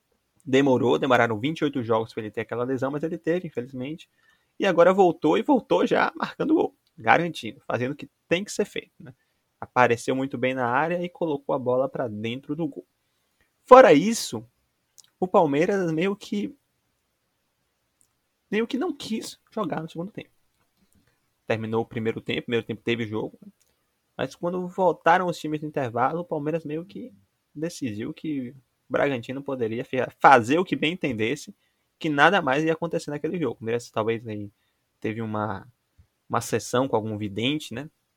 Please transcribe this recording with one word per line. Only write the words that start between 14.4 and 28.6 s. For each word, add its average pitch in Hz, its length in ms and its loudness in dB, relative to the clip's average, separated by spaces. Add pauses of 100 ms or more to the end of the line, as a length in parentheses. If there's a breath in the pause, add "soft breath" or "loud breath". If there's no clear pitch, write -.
o - 80 -2
Palmeiras 180 640 2
meio 175 220 0
que, 208 400 -8 (2000)
meio 220 160 0
que 254 100 -6
não 320 140 -4
quis - 480 -10 (100)
jogar - 320 -6
no 160 80 -12
segundo 170 220 -10
tempo. - 180 -16 (1200)
Terminou 113 360 -2
o - 20 -4
primeiro 113 340 -6
tempo, 135 240 -6
primeiro 117 220 -2
tempo 110 180 -10
teve 117 240 -4
jogo, 110 340 -8
né? - 80 -20 (680)
Mas 135 180 -6
quando 180 320 -6
voltaram 180 600 2
os 165 120 -4
times 151 220 -6
no 151 80 -8
intervalo, 135 500 -2
o 175 60 -8
Palmeiras 156 400 -6
meio 151 180 -8
que 202 300 -16 (400)
decidiu 143 600 -8
que 139 380 -8
o 139 40 -20 (320)